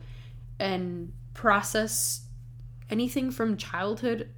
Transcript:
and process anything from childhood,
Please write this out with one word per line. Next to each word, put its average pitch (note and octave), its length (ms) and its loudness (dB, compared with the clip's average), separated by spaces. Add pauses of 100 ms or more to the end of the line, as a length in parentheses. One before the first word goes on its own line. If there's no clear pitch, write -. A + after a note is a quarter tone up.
(580)
and F3+ 540 0 (220)
process G#3+ 880 4 (680)
anything B3 400 2
from A3+ 260 2
childhood, A3 800 0